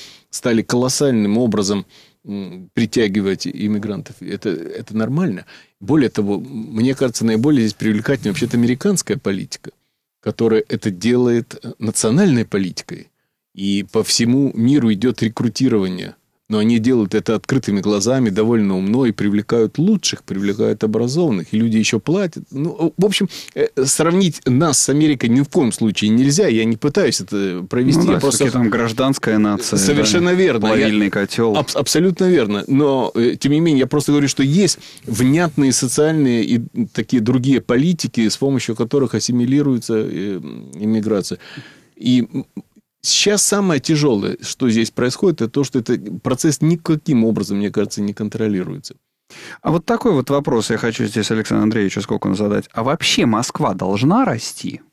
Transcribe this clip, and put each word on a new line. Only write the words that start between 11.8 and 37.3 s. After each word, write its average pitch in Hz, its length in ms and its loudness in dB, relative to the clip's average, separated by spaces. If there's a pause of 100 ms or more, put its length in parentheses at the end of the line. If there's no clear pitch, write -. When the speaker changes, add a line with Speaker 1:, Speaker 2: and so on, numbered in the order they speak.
Speaker 1:
политикой. 92 640 -6 (480)
И 98 340 -2
по 110 140 0
всему 127 500 2
миру 120 380 4
идет 117 320 0
рекрутирование. 110 920 -2 (360)
Но 107 60 0
они 113 220 4
делают 110 340 2
это 110 220 0
открытыми 104 440 0
глазами, 104 520 0
довольно 107 440 2
умно, 104 300 0
и 113 60 2
привлекают 104 680 0
лучших, 190 460 0
привлекают 107 600 -2
образованных, 117 680 0
и 107 60 0
люди 113 180 2
еще 110 220 0
платят. 175 500 -2
Ну, 156 480 -4
в 185 80 4
общем, 202 240 0 (240)
э, 151 140 0 (180)
сравнить 170 600 2
нас 135 320 2
с - 100 0
Америкой 143 400 2
ни 123 120 4
в 139 80 0
коем 127 220 2
случае 104 380 0
нельзя. 143 380 4
Я 113 180 2
не 113 100 0
пытаюсь 147 460 0
это 95 480 -4
провести, 131 320 2
Speaker 2:
Ну 175 60 2
Speaker 1:
я - 60 4
Speaker 2:
да, - 60 2
Speaker 1:
просто 139 260 2
Speaker 2:
все-таки 120 80 0 (100)
там 110 80 2
гражданская 117 640 0
нация, 104 400 0
Speaker 1:
Совершенно 147 540 2
Speaker 2:
да, 180 60 2
Speaker 1:
верно. 127 280 2
Я 110 80 2
Speaker 2:
плавильный 107 380 2
котел. 104 440 0
Speaker 1:
абс-, - 200 -2
абсолютно 170 500 2
верно. 110 400 2
Но, 135 480 2
э, 117 260 2
тем 139 120 0
не 151 80 4
менее, 156 220 2
я 127 60 0
просто 147 240 0
говорю, 143 160 2
что 135 140 -2
есть 160 380 2 (260)
внятные 139 640 2
социальные 135 720 2
и 123 160 0 (320)
такие 120 280 0
другие 123 400 2